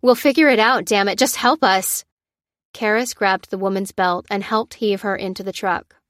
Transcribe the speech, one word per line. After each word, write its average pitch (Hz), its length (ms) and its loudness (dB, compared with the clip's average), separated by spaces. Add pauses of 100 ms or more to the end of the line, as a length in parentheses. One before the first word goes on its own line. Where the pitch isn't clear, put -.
We'll 247 120 6
figure 294 340 4
it 254 100 4
out, 254 280 2
damn 202 220 2
it. 190 100 -2
Just - 180 0
help - 260 0
us. 190 440 0 (680)
Karis 226 420 -2
grabbed 190 360 -2
the 196 80 -6
woman's 190 340 -4
belt 180 380 -2
and 202 120 -4
helped 220 320 -4
heave 202 280 -2
her 202 120 -2
into 190 280 -8
the 190 100 -8
truck. - 440 -6 (140)